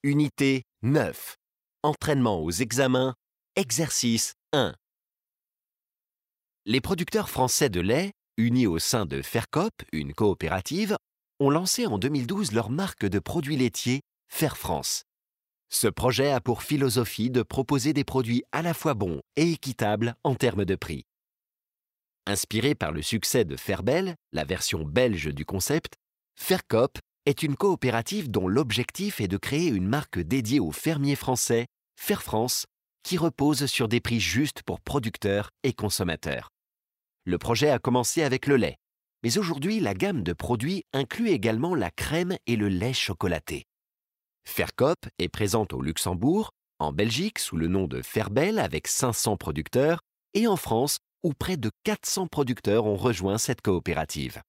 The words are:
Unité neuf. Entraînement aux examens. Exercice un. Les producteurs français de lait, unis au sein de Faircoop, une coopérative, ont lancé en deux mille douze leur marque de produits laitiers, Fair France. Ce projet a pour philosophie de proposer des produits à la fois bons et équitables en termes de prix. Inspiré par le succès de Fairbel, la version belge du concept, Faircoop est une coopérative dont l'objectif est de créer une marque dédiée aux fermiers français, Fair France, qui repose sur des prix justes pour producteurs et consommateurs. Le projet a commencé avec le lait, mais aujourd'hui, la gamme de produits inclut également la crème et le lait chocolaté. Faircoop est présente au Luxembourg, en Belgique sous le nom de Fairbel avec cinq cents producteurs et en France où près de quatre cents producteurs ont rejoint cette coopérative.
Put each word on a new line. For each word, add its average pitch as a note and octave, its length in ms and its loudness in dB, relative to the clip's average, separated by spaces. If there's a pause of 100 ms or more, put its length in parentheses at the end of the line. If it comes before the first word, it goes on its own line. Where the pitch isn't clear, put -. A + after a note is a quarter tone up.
Unité C#3 600 2 (200)
neuf. A#2+ 540 0 (460)
Entraînement C3+ 580 2
aux D#2+ 100 -2
examens. B2+ 640 2 (420)
Exercice B2 760 0 (180)
un. A#2+ 220 2 (1900)
Les B2 160 0
producteurs F3+ 500 -2
français B2+ 400 2
de F2 100 0
lait, C#3+ 320 0 (240)
unis A#2+ 300 4
au E2 120 2
sein G#2+ 280 0
de C#2 160 -4
Faircoop, D3+ 500 -2 (200)
une D2 200 -4
coopérative, G#2 840 0 (400)
ont C#3 120 4
lancé F#3 360 2
en G#2+ 120 0
deux A#2+ 100 2
mille C#3 180 2
douze A2+ 260 -2
leur A2 180 0
marque D#3 360 -2
de F#2+ 120 2
produits D3 380 -2
laitiers, B2+ 460 0 (260)
Fair - 280 0
France. - 480 -4 (640)
Ce - 200 0
projet B2+ 420 2
a C3 100 2
pour - 220 -2
philosophie B2+ 680 0
de B2 120 2
proposer C3+ 500 0
des D3 120 0
produits A#2+ 480 0
à D3+ 100 -2
la E3+ 120 0
fois D3+ 200 0
bons F2+ 260 -2 (160)
et E3 160 4
équitables A2+ 720 -2
en C#3 120 2
termes G#2 300 2
de F#2 120 0
prix. D#2 280 -8 (1200)
Inspiré A2 480 0
par D#2+ 180 -2
le D#2 100 -4
succès A#2 420 0
de C#2 120 -4
Fairbel, C3+ 600 -2 (160)
la D#2 120 -2
version E2 400 -4
belge E2+ 440 0
du C#2+ 160 -6
concept, - 500 -2 (400)
Faircoop C#3 640 0 (260)
est D3 180 2
une C#3+ 140 0
coopérative C#3 720 0
dont F#2+ 180 0
l'objectif B2 720 0
est G2+ 80 0
de F#2+ 80 0
créer D#3+ 320 0
une G2 200 0
marque C#3 300 -2
dédiée A#2 420 2
aux D#2+ 120 0
fermiers C#3+ 440 0
français, A#2+ 500 0 (320)
Fair - 240 -2
France, - 440 -2 (360)
qui F3+ 160 -4
repose D3 480 2
sur - 220 0
des A#2 120 2
prix A#2 200 0
justes G2 440 0
pour F2 160 -6
producteurs G#2+ 720 -2 (120)
et B2+ 100 2
consommateurs. E2+ 800 -4 (720)
Le F2 140 0
projet A#2 320 2
a B2 100 2
commencé B2 420 2
avec C3 240 0
le C#3 100 6
lait, F#2 200 2 (480)
mais A#2+ 140 2
aujourd'hui, F3+ 420 0
la G#2 140 0
gamme D3 280 0
de E2+ 100 -2
produits B2+ 600 -2
inclut E3+ 380 -2
également A#2 440 2
la F#2 160 0
crème F3 460 -2 (100)
et A#2+ 80 0
le G#2 140 2
lait F#2+ 240 0
chocolaté. E2 720 -4 (800)
Faircoop - 600 0 (120)
est F2+ 100 -2
présente G#2+ 440 0
au C2 100 -4
Luxembourg, F#2 680 0 (280)
en D2+ 140 0
Belgique A#2 480 0
sous - 160 -6
le D#2+ 100 0
nom F#2 220 0
de B1+ 140 -6
Fairbel C#3 580 0
avec F#2 260 -2
cinq - 260 0
cents A2 240 0
producteurs B2 640 0 (340)
et A3 120 4
en G#3 100 4
France - 420 0 (260)
où D#3+ 80 0
près F3+ 240 -4
de A2 160 -2 (100)
quatre - 240 -4
cents F#3 220 -2
producteurs A#2 580 2
ont G#2 100 2
rejoint G2 420 0
cette - 220 -2
coopérative. D#2 880 -2